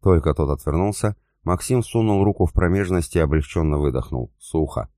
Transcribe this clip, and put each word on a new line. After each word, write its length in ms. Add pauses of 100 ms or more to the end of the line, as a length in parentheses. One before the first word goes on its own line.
Только 320
тот 160
отвернулся, 640 (280)
Максим 400
сунул 400
руку 220
в 80
промежность 600
и 40
облегчённо 580
выдохнул. 600
Сухо. 580